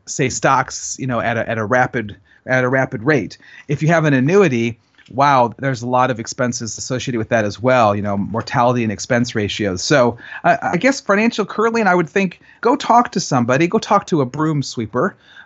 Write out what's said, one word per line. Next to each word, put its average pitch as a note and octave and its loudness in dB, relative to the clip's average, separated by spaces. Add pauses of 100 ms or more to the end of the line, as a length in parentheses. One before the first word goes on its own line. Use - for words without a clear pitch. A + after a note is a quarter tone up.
say, C3 -4
stocks, - -2
you B2+ -8
know, A#2+ -4
at A2+ -2
a, A2+ -4
at A2+ -2
a A2 -4
rapid, A#2+ 0 (300)
at B2+ 0
a B2 0
rapid B2+ -2
rate. B2+ 0 (300)
If D3+ -4
you D3+ 2
have E3 4
an D3 4
annuity, C3 2 (320)
wow, C3 2
there's C3 -4
a A#2+ -8
lot B2+ 2
of G#2+ -4
expenses A#2 -6
associated A#2+ -6
with G#2+ -6
that A2+ 2
as G2+ -6
well, A#2 4
you G#2 -4
know, G2+ -2
mortality A#2+ 0
and A2 -2
expense A#2+ -2
ratios. G2+ -2
So B2 2 (260)
I, E3+ 4
I - -2
guess C4 2
financial G#3+ 0
curling, A3+ 0
I F3+ 4
would F3 0
think, G3 -2 (180)
go B3 2
talk A#3+ 2
to F#3 -2
somebody, B2+ 2
go - 0
talk - 0
to D#3+ 0
a C3+ 2
broom D3 -2
sweeper, B2+ -4 (300)